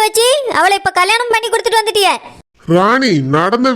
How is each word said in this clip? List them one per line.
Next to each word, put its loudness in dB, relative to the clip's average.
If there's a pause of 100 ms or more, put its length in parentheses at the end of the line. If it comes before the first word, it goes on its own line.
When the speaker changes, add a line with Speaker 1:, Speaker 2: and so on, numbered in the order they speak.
Speaker 1:
வச்சு 0 (340)
அவளை 2
இப்ப -4
கல்யாணம் 0
பண்ணி -2
கொடுத்துட்டு 0
வந்துட்டியே. 0 (640)
Speaker 2:
ராணி, 2 (220)
நடந்த 0